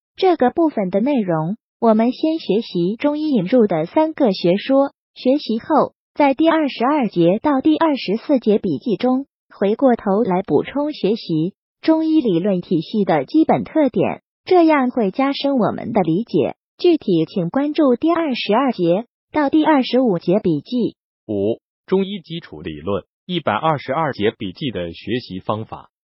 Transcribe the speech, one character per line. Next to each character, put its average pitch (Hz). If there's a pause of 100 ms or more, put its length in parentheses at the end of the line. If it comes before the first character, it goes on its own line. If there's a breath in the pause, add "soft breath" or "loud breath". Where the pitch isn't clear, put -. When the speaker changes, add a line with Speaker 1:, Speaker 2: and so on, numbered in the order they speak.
(160)
Speaker 1:
这 370
个 247
部 330
分 196
的 202
内 277
容， 175 (240)
我 226
们 226
先 320
学 220
习 185
中 294
医 311
引 202
入 220
的 160
三 311
个 240
学 180
说， 269 (220)
学 262
习 226
后， 269 (200)
在 277
第 320
二 311
十 -
二 269
节 175
到 285
第 311
二 311
十 214
四 269
节 214
笔 151
记 208
中， 254 (240)
回 196
过 247
头 202
来 190
补 143
充 294
学 196
习 165 (260)
中 320
医 311
理 196
论 185
体 165
系 208
的 151
基 311
本 185
特 285
点， 123 (240)
这 359
样 285
会 214
加 269
深 277
我 180
们 -
的 208
理 160
解。 127 (200)
具 339
体 165
请 175
关 294
注 269
第 311
二 330
十 -
二 262
节 180 (260)
到 294
第 311
二 294
十 240
五 208
节 185
笔 156
记。 233 (320)
Speaker 2:
五、 104 (280)
中 190
医 196
基 165
础 78
理 78
论， 90 (200)
一 180
百 110
二 147
十 -
二 151
节 104
笔 98
记 143
的 87
学 107
习 92
方 110
法。 - (200)